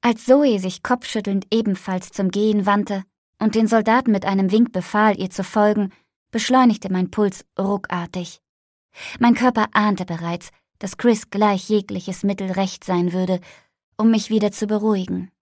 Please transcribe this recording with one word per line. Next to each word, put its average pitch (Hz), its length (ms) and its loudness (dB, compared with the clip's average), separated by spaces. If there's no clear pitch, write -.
Als 233 240 0
Zoe 262 340 4
sich 185 240 -6
kopfschüttelnd 202 680 -2
ebenfalls 196 600 -2
zum 190 200 -2
Gehen 208 340 0
wandte 202 400 0
und 214 160 0
den 220 120 4
Soldaten 226 460 2
mit 190 120 0
einem 196 260 0
Wink 226 220 4
befahl, 208 460 0
ihr 185 120 -4
zu 190 140 -4
folgen, 208 480 0
beschleunigte 233 600 2
mein 185 200 0
Puls 202 340 -2
ruckartig. 185 840 -6
Mein 240 160 6
Körper 233 380 2
ahnte 208 340 0
bereits, 170 440 -8
dass - 180 -8
Chris 226 340 0
gleich 202 380 0
jegliches 202 540 -4
Mittel 196 300 -2
recht 190 320 -4
sein 175 280 0
würde, 185 280 0
um 220 140 4
mich 220 200 0
wieder 208 220 2
zu 214 140 -4
beruhigen. 202 640 -2